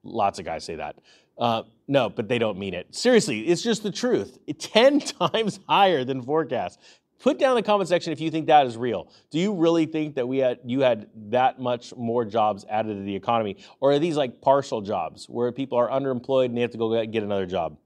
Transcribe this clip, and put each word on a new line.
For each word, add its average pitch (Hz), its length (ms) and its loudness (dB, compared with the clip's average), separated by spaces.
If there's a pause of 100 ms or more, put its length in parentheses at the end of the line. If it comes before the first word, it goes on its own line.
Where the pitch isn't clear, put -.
Lots 98 380 -2
of 85 40 -12
guys 82 200 -8
say 82 120 -10
that. 73 200 -12 (420)
Uh, 113 240 0 (240)
no, 131 220 2
but 104 180 -6
they 120 120 0
don't 107 200 -2
mean 98 160 -6
it. - 200 -12
Seriously, 175 480 4
it's 170 200 0
just 220 220 -2
the 202 80 -4
truth. 208 460 -2 (200)
Ten 269 420 4
<laughs> - 0 -
times 196 680 -4
higher 165 360 4
than 131 180 -4
forecast. 123 580 -4 (400)
Put 311 180 2
down 262 180 4
in 214 60 2
the - 40 -4
comment 202 220 2
section 170 240 0
if 135 80 -6
you 160 100 -2
think 151 180 -2
that 147 180 8
is 113 100 -6
real. 113 320 -4 (220)
Do 151 80 -2
you 202 160 0
really 165 320 4
think 156 300 -4
that 123 100 -2
we 135 120 -2
had, 127 260 0
you 127 160 -2
had 120 280 2 (220)
that 123 300 2
much 123 340 -6
more 117 300 -2
jobs 107 440 0
added 107 280 -2
to 98 60 -8
the 98 120 -6
economy? 107 440 -2 (200)
Or 139 140 4
are 143 80 2
these, 165 160 -2
like, 135 240 -4
partial 135 400 2
jobs 98 480 -6
where 120 240 -4
people 123 260 -4
are 120 100 2
underemployed 131 580 0
and 120 100 -4
they 120 60 0
have 113 100 -2
to 110 60 -12
go 113 280 0
get 110 160 -2
another 101 240 -2
job? 82 400 -4